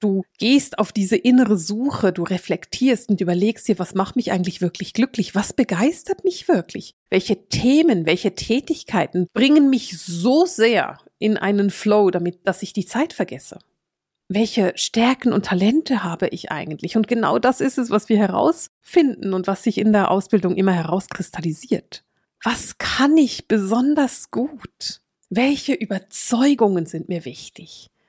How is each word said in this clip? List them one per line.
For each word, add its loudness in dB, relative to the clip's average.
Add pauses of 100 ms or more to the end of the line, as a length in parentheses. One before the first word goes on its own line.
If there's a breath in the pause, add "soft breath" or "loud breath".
Du 0 (160)
gehst 2
auf -2
diese 0
innere 4
Suche, -2
du -4
reflektierst -2
und 0
überlegst 0
dir, 2
„Was -6
macht -4
mich -2
eigentlich -2
wirklich -4
glücklich? -2
Was -2
begeistert -2
mich -2
wirklich? -2 (160)
Welche -2
Themen, 2
welche 0
Tätigkeiten -2
bringen 4
mich -2
so 2
sehr 0 (220)
in 2
einen 0
Flow, 2
damit, -4
dass -4
ich -12
die -4
Zeit -4
vergesse? -10 (680)
Welche 0
Stärken 0
und 0
Talente 0
habe -4
ich -10
eigentlich?“ -6
Und 2
genau 0
das 2
ist 0
es, -2
was 0
wir 4
herausfinden 0
und -2
was -2
sich 0
in 4
der 4
Ausbildung 2
immer 2
herauskristallisiert. -6 (400)
Was -4
kann 2
ich 2
besonders 0
gut? -8 (280)
Welche 0
Überzeugungen 0
sind -10
mir -6
wichtig? -16 (180)